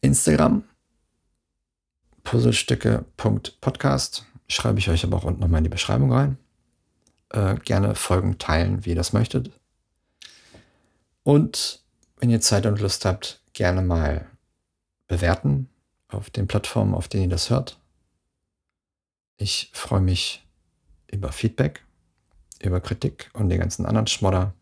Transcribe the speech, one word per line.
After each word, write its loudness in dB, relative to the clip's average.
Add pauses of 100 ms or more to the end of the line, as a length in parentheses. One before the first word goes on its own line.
Instagram, 4 (1600)
puzzlestücke 0 (120)
punkt -2
podcast, -2 (220)
schreibe 0
ich 0
euch 2
aber 0
auch -4
unten -4
nochmal 2
in 2
die 0
Beschreibung 0
rein. 0 (920)
Äh, 0
gerne 0
folgen, 0
teilen, 0
wie -8
ihr 0
das -2
möchtet. 0 (1700)
Und 2 (340)
wenn 2
ihr 4
Zeit 2
und 0
Lust -2
habt, -2 (120)
gerne 2
mal 0 (800)
bewerten 0 (380)
auf -10
den -4
Plattformen, 0
auf -4
denen -2
ihr 2
das -2
hört. -2 (1600)
Ich -4
freue -2
mich -2 (640)
über -6
Feedback, -2 (800)
über 0
Kritik -6
und 0
den 2
ganzen -4
anderen 0
Schmodder. 0